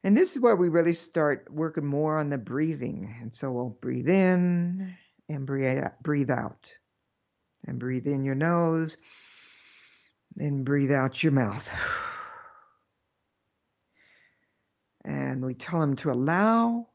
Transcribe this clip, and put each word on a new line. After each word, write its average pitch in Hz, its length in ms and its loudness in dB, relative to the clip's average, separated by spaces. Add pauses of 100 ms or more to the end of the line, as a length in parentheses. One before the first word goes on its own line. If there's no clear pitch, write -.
And 196 140 6
this 359 180 4
is 269 60 -4
where 233 160 6
we 180 120 4
really 165 260 4
start 151 560 0
working 156 360 -4
more 151 320 0
on 147 120 -2
the 143 80 -2
breathing. 120 840 -4
And 117 140 -12
so 135 180 -6
we'll 123 160 -4
breathe 123 400 -4
in 180 880 2 (340)
and 139 180 -6
breathe, 135 380 0 (180)
breathe 143 280 0
out. 120 420 -6 (960)
And 127 120 -8
breathe 123 280 -4
in 139 180 -2
your 135 100 0
nose 165 640 2 (1400)
and 143 260 -2
breathe 139 260 2
out 135 320 0
your 160 100 4
mouth. 110 380 0 (3250)
And 135 400 -4
we 131 80 -4
tell 160 260 -4
them 147 180 2
to 151 140 -2
allow 208 840 2